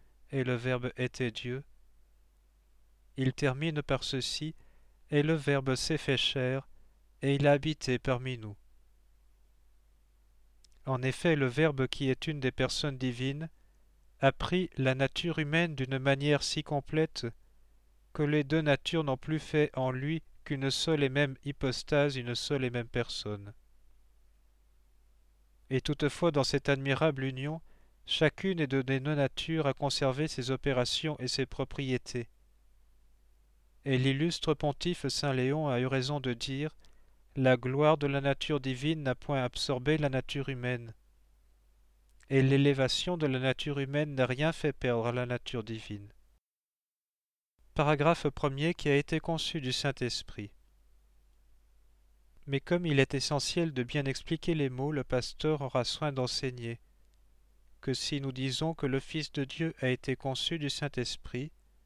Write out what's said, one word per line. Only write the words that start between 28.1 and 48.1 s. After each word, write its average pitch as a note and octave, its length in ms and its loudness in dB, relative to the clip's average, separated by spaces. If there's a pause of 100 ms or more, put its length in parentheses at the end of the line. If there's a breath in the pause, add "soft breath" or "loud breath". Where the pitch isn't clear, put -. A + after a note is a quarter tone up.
des C3+ 160 2
deux C3+ 320 0
natures D3 540 0
a C3+ 80 0
conservé C#3 520 0
ses B2 220 -4
opérations C3 680 0
et B2 80 -4
ses C3 180 -2
propriétés. B2+ 840 -4 (1600)
Et C3 140 2
l'illustre C#3 560 2
pontife D3+ 520 -2
saint C3+ 260 -2
Léon C3+ 340 0
a C3+ 120 2
eu C3 60 2
raison C3+ 340 0
de B2+ 140 -2
dire : « C3+ 420 -6 (600 soft breath)
La C3 200 6
gloire C#3 420 4
de C#3+ 100 0
la C#3 140 0
nature C#3 380 0
divine C#3 440 -2
n'a C3 100 0
point C3+ 300 -2
absorbé C3 560 0
la D3 100 2
nature C3+ 400 -2
humaine. A#2+ 460 -4 (1400)
Et C3+ 100 6
l'élévation C#3 760 4
de D3+ 100 0
la C3 100 0
nature C3+ 400 -2
humaine C#3 380 -2
n'a C3 100 4
rien C3 260 2
fait D3 220 -2
perdre A#2+ 340 0
à A#2+ 40 2
la B2 160 -2
nature B2 360 -4
divine. » G#2+ 460 -10 (1700)
Paragraphe D3+ 520 4